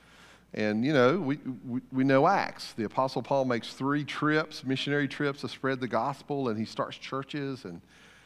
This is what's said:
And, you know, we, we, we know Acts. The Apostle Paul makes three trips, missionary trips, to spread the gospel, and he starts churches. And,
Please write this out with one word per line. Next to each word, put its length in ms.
And, 300
you 80
know, 260
we, 220
we, 140
we 140
know 240
Acts. 460
The 100
Apostle 360
Paul 260
makes 280
three 300
trips, 580
missionary 460
trips, 320
to 80
spread 320
the 80
gospel, 600
and 60
he 80
starts 340
churches. 680
And, 160